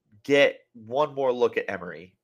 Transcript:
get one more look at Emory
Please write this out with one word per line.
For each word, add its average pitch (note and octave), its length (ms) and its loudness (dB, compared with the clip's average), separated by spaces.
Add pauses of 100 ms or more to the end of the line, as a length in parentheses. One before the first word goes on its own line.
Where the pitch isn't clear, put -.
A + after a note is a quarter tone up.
(220)
get C#3 380 2 (140)
one B2+ 400 -4
more C3+ 180 0
look A#2+ 240 0
at - 140 -2
Emory F2 540 -12